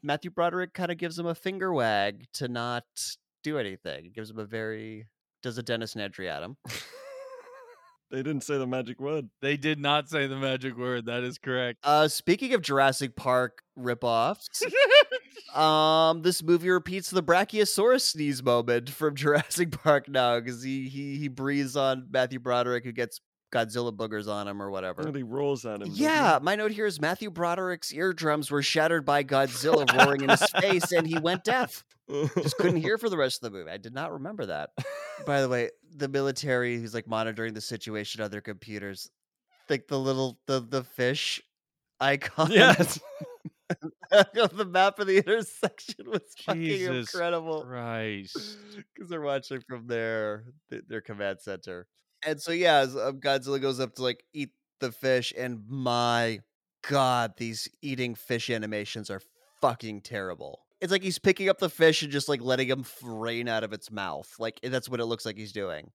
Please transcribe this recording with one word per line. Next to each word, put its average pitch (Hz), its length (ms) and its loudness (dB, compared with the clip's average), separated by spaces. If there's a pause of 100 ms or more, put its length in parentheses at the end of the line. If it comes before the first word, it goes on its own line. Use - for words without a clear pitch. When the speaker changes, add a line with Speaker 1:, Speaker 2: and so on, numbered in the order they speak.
Speaker 1:
Matthew 147 280 -4
Broderick 180 420 0
kinda 175 220 -4
gives 170 220 -6
him 170 100 -4
a 165 80 -2
finger 190 380 -4
wag 110 600 0
to 135 160 -6
not 120 340 -4 (600)
do 151 140 -4
anything. 92 480 -6
He 87 40 -20
gives 110 200 -12
him 110 100 -12
a 107 60 -6
very, 110 600 -8 (380)
does 120 140 -6
a 123 60 -6
Dennis 113 300 -4
Nedry 98 340 -8
at 76 160 -6
him. 117 220 -14
<laughs> 123 60 -12 (1400)
Speaker 2:
They 131 140 -6
didn't 143 200 -4
say 147 140 -2
the 135 100 -2
magic 127 320 -6
word. 139 300 -6 (120)
Speaker 3:
They 139 140 0
did 147 240 -2
not 143 300 0
say 143 180 0
the 135 80 -4
magic 131 420 -2
word. 123 280 -2
That 120 180 -4
is 123 140 -6
correct. 127 440 -2
Speaker 1:
Uh, 151 280 6
speaking 208 440 0
of 185 80 2
Jurassic 139 540 2
Park 127 480 0 (160)
ripoffs, 120 840 0 (540)
Speaker 3:
<laughs> - 420 -12
Speaker 1:
um, 156 640 6
this 170 220 0
movie 170 260 4
repeats 180 400 0
the 180 140 0
Brachiosaurus 202 800 4
sneeze 143 420 -2
moment 120 460 2
from 147 260 -2
<laughs> - 0 -
Jurassic 147 680 0
Park 143 280 4
now, 123 320 2
'cause 120 200 -10
he, 131 280 -6
he, 139 300 -8
he 147 100 -4
breathes 135 480 -2
on 131 340 0
Matthew 127 280 0
Broderick, 123 440 0
who 127 80 -10
gets 117 300 -6 (320)
Godzilla 117 420 -2
boogers 107 340 -4
on 104 180 -4
him 101 140 -8
or 98 100 -6
whatever. 92 320 -6
Speaker 2:
And 151 120 -6
he 135 80 -6
roars 131 420 -2
at 110 100 -6
him, 101 40 -8 (100)
doesn't 156 60 -8
Speaker 1:
Yeah, 277 440 4
Speaker 2:
he? 147 40 -6
Speaker 1:
my 190 120 2
note 214 160 0
here 208 140 -4
is 175 160 -2
Matthew 185 280 -2
Broderick's 175 640 -4
eardrums 156 580 0
were 143 100 2
shattered 160 440 2
by 143 180 4
Godzilla 135 640 2 (120)
Speaker 3:
<laughs> - 80 10
Speaker 1:
roaring 139 160 2
in 139 80 0
his 214 140 8 (160)
face, 185 320 2
and 165 160 4
he 165 120 0
went 170 260 -2
deaf. 247 380 -2 (580)
Just 151 160 -2
couldn't 180 200 4
Speaker 2:
<laughs> 160 40 0
Speaker 1:
hear 196 160 0
for 220 120 -2
the 185 80 -2
rest 135 260 0
of 113 80 -6
the 98 60 -12
movie. 80 140 -10
I 95 60 -10
did 113 160 -14
not 151 200 -6
remember 160 340 -8
that. 76 220 -4 (560)
By 143 160 2
the 131 80 2
way, 120 200 0 (240)
the 143 140 -6
military 135 720 0
who's, 113 140 -10
like, 113 140 -8
monitoring 113 460 -4
the 107 80 -10
situation 107 600 -8
on 104 100 -6
their 104 100 -10
computers, 101 680 -12 (600)
like, 135 180 0
the 139 120 -2
little, 131 480 -2
the, 135 140 0
the 123 240 -4
fish - 560 -2 (580)
icon 143 520 2
Speaker 2:
Yes. 220 480 8 (420)
Speaker 1:
<laughs> - 300 -12 (420)
on 208 400 8
the 202 120 -2
map 190 340 4
of 202 80 0
the 190 100 6
intersection - 920 -2
was 214 120 -2 (240)
fucking 180 160 -2
Speaker 3:
Jesus 160 520 -2
Speaker 1:
incredible. 165 500 -2
Speaker 3:
Christ. 117 920 -8 (180)
Speaker 1:
<laughs> - 220 -20
'Cause 185 120 -16
they're 170 120 -6
watching 139 460 -4
from 120 200 -12
their, 113 580 -2 (240)
th-, - 180 -12
their 113 140 -8
command 101 400 -6
center. 90 460 -12 (380)
And 151 160 -4
so, 165 100 -6
yeah, 170 280 4
as, 135 160 2
um, 135 240 -4
Godzilla 135 420 -2
goes 131 180 -2
up 127 160 -4
to, 127 80 -8
like, 123 200 -2 (100)
eat 143 160 -8 (300)
the 131 120 -4
fish, 127 460 0
and 123 300 -8
my 120 720 2 (480)
God, 127 500 2
these 117 300 -8 (140)
eating 127 340 -4
fish 117 340 -4
animations 107 600 -4
are 95 120 -10 (400)
fucking 113 400 -2
terrible. 95 600 -10 (200)
It's 180 100 -2
like 190 120 2
he's 190 160 -4
picking 190 300 2
up 190 100 4
the 180 100 0
fish 160 340 6
and 147 80 -6
just, 139 180 -2
like, 139 120 0
letting 127 260 2
him 131 140 0
f-, - 220 -14
rain 117 440 -4
out 110 160 0
of 107 100 -6
its 107 180 -14
mouth. 92 460 -8
Like, 113 260 -6
that's 127 260 -4
what 123 100 -4
it 117 60 -2
looks 113 200 -4
like 107 120 -8
he's 107 140 -12
doing. 90 440 -8